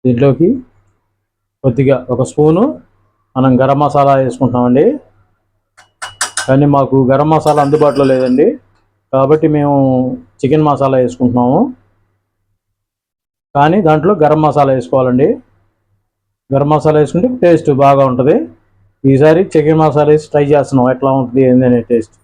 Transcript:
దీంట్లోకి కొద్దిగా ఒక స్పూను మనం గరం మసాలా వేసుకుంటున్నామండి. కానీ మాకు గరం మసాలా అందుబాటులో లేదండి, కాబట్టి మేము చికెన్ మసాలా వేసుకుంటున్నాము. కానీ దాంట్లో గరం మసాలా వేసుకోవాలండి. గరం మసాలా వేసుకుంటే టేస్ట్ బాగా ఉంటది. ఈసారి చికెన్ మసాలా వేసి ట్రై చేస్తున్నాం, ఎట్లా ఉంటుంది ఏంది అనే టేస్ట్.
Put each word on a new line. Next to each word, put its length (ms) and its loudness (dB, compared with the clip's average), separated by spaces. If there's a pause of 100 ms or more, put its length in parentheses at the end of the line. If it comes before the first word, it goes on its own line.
దీంట్లోకి 420 0 (1160)
కొద్దిగా 340 0 (160)
ఒక 160 -4
స్పూను 340 0 (720)
మనం 240 0
గరం 220 0
మసాలా 400 2
వేసుకుంటున్నామండి. 640 0 (1600)
కానీ 260 2
మాకు 220 0 (160)
గరం 220 0
మసాలా 320 0
అందుబాటులో 460 0
లేదండి, 360 0 (680)
కాబట్టి 420 0
మేము 220 0 (640)
చికెన్ 260 0
మసాలా 360 0
వేసుకుంటున్నాము. 560 -2 (2000)
కానీ 200 2 (100)
దాంట్లో 260 0 (100)
గరం 220 2
మసాలా 320 0
వేసుకోవాలండి. 500 0 (1300)
గరం 200 -2
మసాలా 280 0
వేసుకుంటే 280 -2 (140)
టేస్ట్ 260 2 (140)
బాగా 280 4
ఉంటది. 240 0 (760)
ఈసారి 300 4 (120)
చికెన్ 300 0
మసాలా 300 0
వేసి 200 -2
ట్రై 100 0 (100)
చేస్తున్నాం, 420 0
ఎట్లా 240 -2
ఉంటుంది 300 -2
ఏంది 200 2
అనే 100 2 (120)
టేస్ట్. 320 -4